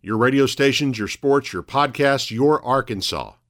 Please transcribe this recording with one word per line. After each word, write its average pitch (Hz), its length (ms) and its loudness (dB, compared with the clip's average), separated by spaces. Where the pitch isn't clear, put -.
Your 110 140 -4
radio 131 300 4
stations, 139 540 0
your 98 80 -4
sports, 139 440 0
your - 120 -6
podcasts, 139 680 0
your 139 340 2
Arkansas. 95 680 -4